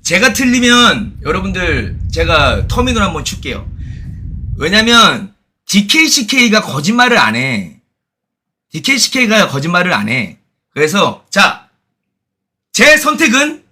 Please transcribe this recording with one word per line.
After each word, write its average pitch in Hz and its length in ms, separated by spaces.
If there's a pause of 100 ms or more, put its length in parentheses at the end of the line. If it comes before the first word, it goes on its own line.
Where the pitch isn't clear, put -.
제가 208 300
틀리면 240 880
여러분들 180 760 (120)
제가 151 560
터미널 240 360
한번 160 200
칠게요. - 460 (880)
왜냐면 208 760 (340)
디케이씨케이가 233 960
거짓말을 226 560
안 110 180
해. 117 460 (920)
디케이씨케이가 220 760
거짓말을 175 440
안 104 160
해. 117 300 (340)
그래서 151 560
자, - 400 (1040)
제 294 240
선택은 302 760